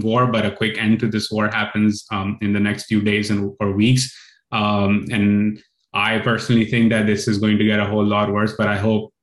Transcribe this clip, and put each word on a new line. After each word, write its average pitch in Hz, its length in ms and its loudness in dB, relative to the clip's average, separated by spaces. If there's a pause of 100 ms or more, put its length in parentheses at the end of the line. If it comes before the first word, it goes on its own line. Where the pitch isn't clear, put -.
war, 117 260 2
but 113 180 0
a 101 100 -4
quick 107 220 -4
end 110 240 2
to 120 80 0
this 104 200 -2
war 107 200 -2
happens, 107 640 -2
um, 101 300 -4
in 101 120 0
the 101 80 0
next 104 240 -2
few 104 160 0
days 104 280 0
and, 101 300 -2
or 101 140 -2
weeks. 120 360 2 (440)
Um, 104 580 0
and 104 500 0 (320)
I 107 260 0
personally 113 440 0
think 117 280 2
that 110 160 2
this 104 200 0
is 104 120 2
going 107 180 2
to 104 80 2
get 107 160 2
a 104 40 0
whole 104 200 0
lot 104 260 0
worse, 107 260 0
but 104 120 0
I 101 80 0
hope 107 460 -2